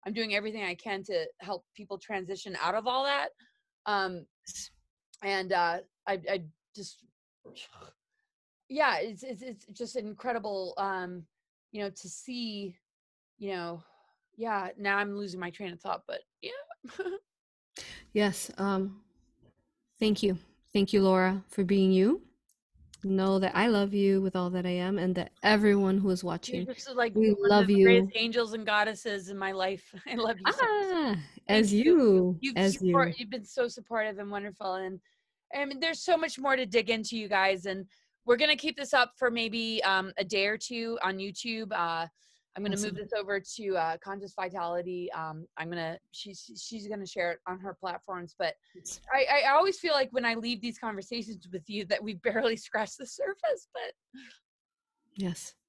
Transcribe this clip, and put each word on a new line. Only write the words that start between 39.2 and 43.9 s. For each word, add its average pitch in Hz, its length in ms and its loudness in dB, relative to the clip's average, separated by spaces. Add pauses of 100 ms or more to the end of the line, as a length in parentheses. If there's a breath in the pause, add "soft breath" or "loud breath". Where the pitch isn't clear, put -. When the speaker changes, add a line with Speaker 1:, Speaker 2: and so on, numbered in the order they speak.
Speaker 1:
maybe, 226 540 -4
um, 190 340 0
a 202 60 0
day 196 220 0
or 214 120 0
two 226 440 -6
on 190 160 -2
YouTube. 208 540 -8
Uh, 170 340 -2 (500)
I'm 190 60 -8
gonna 208 100 -2
Speaker 2:
Awesome. 202 220 -4
Speaker 1:
move - 20 -10
this 208 160 -8
over 202 260 -2
to, 196 380 -6
uh, 165 260 0